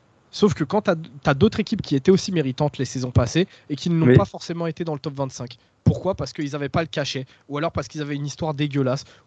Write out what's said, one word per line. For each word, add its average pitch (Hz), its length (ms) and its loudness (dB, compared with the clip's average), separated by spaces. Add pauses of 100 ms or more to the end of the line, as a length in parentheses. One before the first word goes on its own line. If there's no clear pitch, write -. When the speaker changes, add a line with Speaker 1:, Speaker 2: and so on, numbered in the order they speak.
(300)
Speaker 1:
Sauf 202 240 4
que - 100 -2
quand 202 180 0
t'as, 185 140 2 (280)
t'as 151 100 4
d'autres 190 260 4
équipes 214 220 -2
qui - 140 -2
étaient 139 160 4
aussi 190 200 4
méritantes 147 460 -2
les 135 80 -2
saisons 127 240 -6
passées 127 380 2 (240)
et 147 40 -4
qui 180 140 -4
ne 165 80 2
l'ont 165 80 4
Speaker 2:
Mais 123 80 8
Speaker 1:
pas 156 120 8
forcément 170 420 -8
été 165 160 -8
dans 160 100 -4
le 143 60 -8
top 143 160 -10
vingt-cinq. 131 420 -8 (280)
Pourquoi ? - 280 2
Parce 147 200 -6
qu'ils 143 220 -6
avaient 143 140 -4
pas 170 120 -2
le 165 60 -2
cachet, 135 380 -4 (220)
ou 143 100 -6
alors 160 140 -2
parce 143 160 -6
qu'ils 151 140 -10
avaient 147 120 -6
une 143 140 -6
histoire 156 260 -4
dégueulasse, 139 520 -2 (220)